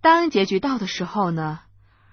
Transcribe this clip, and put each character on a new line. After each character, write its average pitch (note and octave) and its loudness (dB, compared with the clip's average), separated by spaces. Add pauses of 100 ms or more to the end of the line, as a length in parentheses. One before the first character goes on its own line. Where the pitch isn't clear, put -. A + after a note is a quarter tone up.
当 E4 4
结 G3 2
局 F#3 0
到 C4+ -2
的 G3+ -6
时 - -6
候 F#3 -2
呢， D#3 -6 (520)